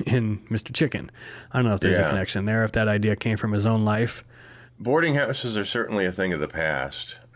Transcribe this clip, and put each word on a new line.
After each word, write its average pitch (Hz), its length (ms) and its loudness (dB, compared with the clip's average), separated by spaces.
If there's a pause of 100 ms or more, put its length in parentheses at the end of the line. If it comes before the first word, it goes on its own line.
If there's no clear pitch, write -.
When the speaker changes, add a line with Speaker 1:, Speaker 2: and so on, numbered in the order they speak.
Speaker 1:
<laughs> - 60 -6
in 110 420 0
Mister 113 240 -4
Chicken. - 380 0 (420)
I 131 60 -2
don't 123 100 4
know 104 60 4
if 95 60 0
there's 90 180 4
Speaker 2:
Yeah. - 80 4
Speaker 1:
a 76 40 2
connection 95 360 -2
there, 110 180 2
if 107 80 -2
that 110 160 2
idea 104 260 2
came 110 220 -2
from 107 160 -2
his 104 140 2
own 110 180 4
life. 107 400 0 (560)
Speaker 2:
Boarding 147 340 2
houses 127 420 0
are 101 80 -2
certainly 104 420 0
a 90 60 0
thing 92 200 0
of 78 80 -2
the 76 80 -2
past, 73 680 -4 (180)